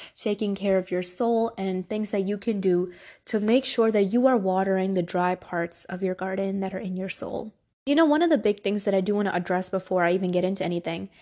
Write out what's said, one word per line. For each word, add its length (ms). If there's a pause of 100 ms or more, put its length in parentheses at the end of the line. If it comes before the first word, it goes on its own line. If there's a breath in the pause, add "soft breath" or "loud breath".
(200 loud breath)
taking 340
care 240
of 140
your 120
soul, 540
and 300
things 220
that 160
you 120
can 220
do 320 (320 loud breath)
to 160
make 240
sure 260
that 220
you 160
are 80
watering 600
the 80
dry 320
parts 500
of 180
your 120
garden 440
that 140
are 60
in 180
your 100
soul. 460 (320)
You 100
know, 80
one 180
of 80
the 80
big 260
things 200
that 100
I 60
do 160
wanna 180
address 360
before 340
I 80
even 180
get 140
into 220
anything 420 (140 soft breath)